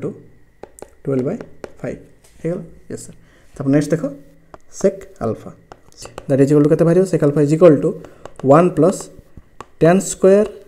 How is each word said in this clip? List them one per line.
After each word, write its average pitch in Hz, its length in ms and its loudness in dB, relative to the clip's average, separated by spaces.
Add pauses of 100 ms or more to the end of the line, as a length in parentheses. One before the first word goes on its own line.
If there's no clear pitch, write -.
to 135 80 -8 (960)
twelve 131 240 -4
by 196 80 -8 (460)
five। - 160 -10 (420)
ହେଇଗଲା? 165 220 -8 (260)
ୟେସ୍ - 160 -14
ସାର୍। - 120 -20 (380)
ତାପରେ 135 220 -6
ନେକ୍ସଟ 147 160 0
ଦେଖ, 165 120 -4 (760)
sec 190 140 0 (260)
alpha। 110 300 -8 (800)
That 135 120 0
is 135 100 4
equal 147 140 4
to 151 80 2
କେତେ 160 160 2
ବାହାରିବ? 180 240 2
Sec 160 140 -2
alpha 143 140 0
is 143 120 0
equal 160 320 6
to 156 60 0 (500)
one 156 360 4
plus 160 340 0 (720)
tan 175 180 4
square 196 480 2 (180)